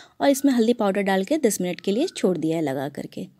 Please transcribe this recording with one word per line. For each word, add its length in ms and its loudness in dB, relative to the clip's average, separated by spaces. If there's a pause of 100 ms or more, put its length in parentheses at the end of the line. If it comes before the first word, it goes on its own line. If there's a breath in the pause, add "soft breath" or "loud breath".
(200 loud breath)
और 80 4
इसमें 240 4
हल्दी 200 4
पाउडर 300 2
डाल 220 2
के 140 0
दस 220 -4
मिनट 200 -4
के 120 -2
लिए 140 0
छोड़ 320 -2
दिया 180 -2
है 60 -2
लगा 260 -4
करके। 380 -12 (140)